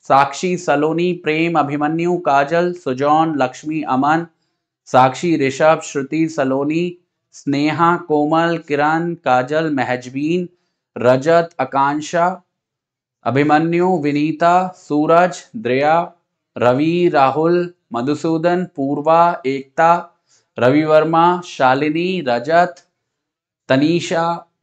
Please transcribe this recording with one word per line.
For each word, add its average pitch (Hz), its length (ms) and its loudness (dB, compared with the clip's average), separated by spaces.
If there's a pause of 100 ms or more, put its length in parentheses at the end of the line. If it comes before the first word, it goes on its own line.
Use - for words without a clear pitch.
साक्षी, 139 560 0
सलोनी, 160 540 0 (120)
प्रेम, 160 360 -2
अभिमन्यु, 151 580 -2
काजल, 160 580 0
सुजॉन, 151 640 0
लक्ष्मी, 151 460 -4
अमन, 147 420 0 (640)
साक्षी, 131 500 2
ऋषभ, 156 460 2
श्रुति, 156 460 -4
सलोनी, 151 680 -2 (360)
स्नेहा, 151 640 0
कोमल, 160 600 0 (100)
किरण, 156 480 -2
काजल, 143 560 0
महजबीन, 135 760 -4 (480)
रजत, 135 540 2 (100)
आकांक्षा, 143 640 -2 (1000)
अभिमन्यु, 151 720 0
विनीता, 156 680 0 (100)
सूरज, 165 640 2 (160)
दृया, 131 380 0 (600)
रवि, 151 540 2
राहुल, 156 640 2 (200)
मधुसूदन, 160 720 -2 (120)
पूर्वा, 156 720 0
एकता, 135 460 0 (640)
रवि 127 260 4
वर्मा, 156 420 4 (220)
शालिनी, 151 600 0 (120)
रजत, 147 640 0 (840)
तनीषा, 165 560 2 (380)